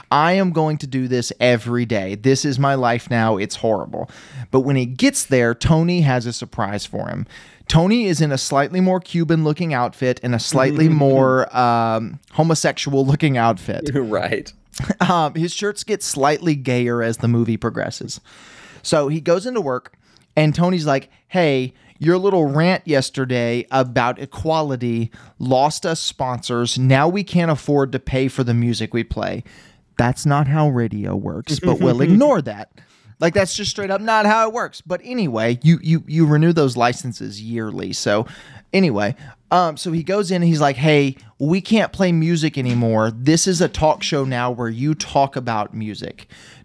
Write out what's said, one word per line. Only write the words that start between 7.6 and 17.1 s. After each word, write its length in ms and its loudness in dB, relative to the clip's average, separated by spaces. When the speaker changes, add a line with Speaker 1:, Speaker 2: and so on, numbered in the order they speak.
Speaker 1:
Tony 380 4
is 160 0
in 100 0
a 60 -2
slightly 420 0
more 200 2
Cuban-looking 760 0
outfit 480 -2
and 120 -2
a 60 -2
slightly 480 2
Speaker 2:
<laughs> 160 4
Speaker 1:
more, 500 4
um, 640 0
homosexual-looking 1040 0
outfit. 540 -2
Speaker 2:
<laughs> 40 -6
Right. 640 -2
Speaker 1:
<laughs> 40 -20
Um, 280 0
his 180 -2
shirts 320 -6
get 180 -4
slightly 520 0
gayer 480 -2
as 160 -2